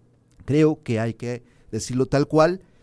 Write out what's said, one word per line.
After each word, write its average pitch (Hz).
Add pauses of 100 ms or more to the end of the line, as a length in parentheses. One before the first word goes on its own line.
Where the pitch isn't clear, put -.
(460)
creo 151
que 113
hay 113
que 120 (280)
decirlo 123
tal 143
cual, 165 (220)